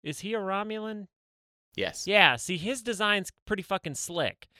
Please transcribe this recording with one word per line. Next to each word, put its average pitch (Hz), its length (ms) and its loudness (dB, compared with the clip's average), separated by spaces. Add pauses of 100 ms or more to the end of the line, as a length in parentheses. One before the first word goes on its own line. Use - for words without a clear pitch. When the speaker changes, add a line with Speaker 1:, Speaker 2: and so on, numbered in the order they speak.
Speaker 1:
is 151 180 -6
he 214 140 -4
a 226 40 0
Romulan? 214 680 -4 (680)
Speaker 2:
Yes. - 300 -2
Speaker 1:
Yeah, 185 300 6
see, 180 220 -4
his 233 240 -4
design's 208 480 0 (160)
pretty 202 160 0
fucking 180 320 -4
slick. 160 540 -2 (120)